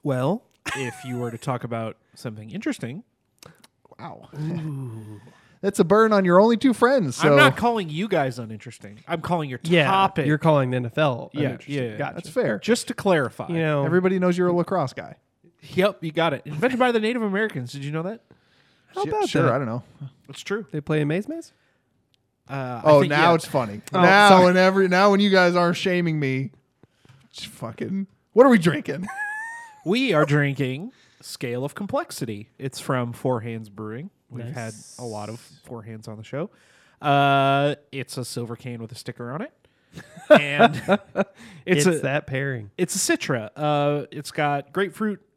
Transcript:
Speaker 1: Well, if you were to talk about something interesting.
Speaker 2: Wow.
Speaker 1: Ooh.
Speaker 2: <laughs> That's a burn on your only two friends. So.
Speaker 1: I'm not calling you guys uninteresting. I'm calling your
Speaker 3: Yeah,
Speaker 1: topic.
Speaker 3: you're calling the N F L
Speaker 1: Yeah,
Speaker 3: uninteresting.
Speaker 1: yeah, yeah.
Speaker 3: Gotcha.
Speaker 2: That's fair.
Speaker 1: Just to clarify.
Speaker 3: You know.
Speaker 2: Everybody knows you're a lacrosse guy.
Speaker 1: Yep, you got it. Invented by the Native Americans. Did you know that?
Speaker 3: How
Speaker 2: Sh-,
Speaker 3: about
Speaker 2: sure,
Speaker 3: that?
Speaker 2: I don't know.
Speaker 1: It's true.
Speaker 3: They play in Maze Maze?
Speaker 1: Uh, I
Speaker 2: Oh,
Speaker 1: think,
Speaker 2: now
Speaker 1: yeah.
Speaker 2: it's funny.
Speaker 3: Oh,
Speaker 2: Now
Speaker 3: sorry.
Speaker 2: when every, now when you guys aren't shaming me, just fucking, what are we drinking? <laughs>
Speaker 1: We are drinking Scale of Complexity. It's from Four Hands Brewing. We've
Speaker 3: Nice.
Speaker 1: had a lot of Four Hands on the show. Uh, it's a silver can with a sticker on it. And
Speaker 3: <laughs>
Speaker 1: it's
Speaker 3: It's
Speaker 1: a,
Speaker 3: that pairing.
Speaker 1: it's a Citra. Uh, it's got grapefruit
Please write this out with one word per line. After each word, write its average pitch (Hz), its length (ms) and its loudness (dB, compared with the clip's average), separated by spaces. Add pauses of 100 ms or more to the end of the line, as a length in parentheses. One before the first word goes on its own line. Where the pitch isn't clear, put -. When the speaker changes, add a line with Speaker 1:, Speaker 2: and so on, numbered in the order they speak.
Speaker 1:
Well, 143 400 -2 (320)
if - 300 -8
you 123 120 -8
were 120 140 -6
to 117 60 -12
talk 127 260 -6
about 113 340 -8 (180)
something 110 340 -14
interesting. 180 540 -8 (960)
Speaker 2:
Wow. - 300 -18 (100)
Speaker 1:
Ooh. 135 880 -10
Speaker 2:
<laughs> - 360 -20
That's 196 180 -2
a 214 40 4
burn 214 280 6
on 196 140 4
your 180 160 8
only 226 160 6
two 254 160 2
friends. 233 440 2
So. 165 120 4
Speaker 1:
I'm 143 80 8
not - 180 8
calling 220 320 -2
you 160 200 -4
guys 135 320 -2
uninteresting. 107 680 -16
I'm 165 140 -6
calling 160 260 -2
your 127 140 -10
Speaker 3:
Yeah, 165 240 4
Speaker 1:
topic. 190 400 2
Speaker 3:
you're 147 140 2
calling 143 320 2
the 127 60 0
N 123 100 -2
F - 100 -6
L 135 360 -2
Speaker 1:
Yeah, 147 80 -4
Speaker 3:
uninteresting. 143 340 -4
Speaker 1:
yeah, 139 80 -4
yeah. 110 140 -8
Speaker 3:
Gotcha. 139 180 -6
Speaker 2:
That's - 140 -12
fair. 220 280 -2
Speaker 1:
Just 226 300 -2
to - 80 -8
clarify. 147 540 -2
Speaker 3:
You 165 100 -4
know. 151 260 0
Speaker 2:
Everybody 185 320 0
knows 180 200 0
you're 180 100 0
a 175 60 2
lacrosse 175 400 -2
guy. - 220 -14 (460)
Speaker 1:
Yep, 180 420 -2
you 160 80 -6
got 160 220 0
it. 127 120 -8
Invented 226 340 -2
by 247 120 4
the 233 80 0
Native 226 220 -2
Americans. 196 520 -4
Did 139 100 -12
you 147 80 -8
know 160 100 -6
that? 202 200 -10 (720)
Speaker 3:
How 381 100 -4
Speaker 2:
Sh-, - 20 -6
Speaker 3:
about 427 220 -2
Speaker 2:
sure, - 140 0
Speaker 3:
that? 123 100 2
Speaker 2:
I 127 60 0
don't 139 80 -4
know. 117 160 -6 (460)
Speaker 1:
It's - 120 -18
true. 202 300 -8
Speaker 3:
They 156 100 -6
play 151 200 -2
in 147 60 0
Maze 180 220 -4
Maze? 320 240 -12 (960)
Speaker 1:
Uh, 135 40 -10
I 127 300 -8
Speaker 2:
Oh, 151 180 8
Speaker 1:
think, 147 100 0
Speaker 2:
now 156 180 4
Speaker 1:
yeah. 170 60 6
Speaker 2:
it's 165 100 -2
funny. 110 360 -4 (120)
Speaker 3:
Oh, 185 80 2
Speaker 2:
Now 196 280 8
Speaker 3:
sorry. 185 160 10
Speaker 2:
when 180 120 6
every, 190 300 4
now 185 240 6
when 196 80 4
you 202 100 4
guys 180 260 4
aren't 175 220 2
shaming 175 420 0
me, 135 300 -2 (840)
just - 160 -16
fucking, 185 600 -8 (260)
what 254 140 10
are - 20 8
we 240 80 8
drinking? 180 540 -2
<laughs> - 60 -12 (640)
Speaker 1:
We 226 300 0
are 147 120 4
drinking 143 680 -2 (300)
Scale 123 440 -8
of 143 80 -10
Complexity. 123 760 -8 (100)
It's 135 200 -10
from 123 340 -4
Four 123 280 -4
Hands 113 260 -12
Brewing. 110 440 -14 (180)
We've 120 160 -14
Speaker 3:
Nice. 120 80 -12 (460)
Speaker 1:
had 127 40 -12
a 120 40 -10
lot 104 200 -10
of 113 120 -14 (240)
Four 120 180 -16
Hands 110 260 -18
on 107 100 -14
the 110 60 -18
show. 151 280 -10 (500)
Uh, 139 720 2 (180)
it's 135 240 -12
a 127 80 -6
silver 120 320 -10
can 120 240 -14
with 113 120 -14
a 120 40 -16
sticker 120 360 -14
on 151 100 -10
it. 285 100 -12 (800)
And 147 460 4 (100)
Speaker 3:
<laughs> 202 140 0 (640)
Speaker 1:
it's 175 220 2
Speaker 3:
It's - 0 -
Speaker 1:
a, 165 140 2
Speaker 3:
that 143 260 -4
pairing. 131 500 -6
Speaker 1:
it's 180 180 -4
a 196 40 -4 (180)
Citra. 113 380 -6
Uh, 147 560 -2
it's 147 180 -14
got 143 420 -4
grapefruit 202 480 -4 (180)